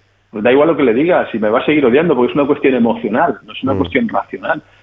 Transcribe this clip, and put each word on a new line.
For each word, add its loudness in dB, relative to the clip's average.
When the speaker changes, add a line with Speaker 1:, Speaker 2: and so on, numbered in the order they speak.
Speaker 1:
pues -8
da 4
igual 4
lo 0
que 0
le 4
diga, 0
si -6
me 0
va 2
a -2
seguir 0
odiando, 2
porque 2
es -6
una 0
cuestión 0
emocional, 0
no -20
es -12
una -2
Speaker 2:
Mm. -2
Speaker 1:
cuestión -2
racional. -6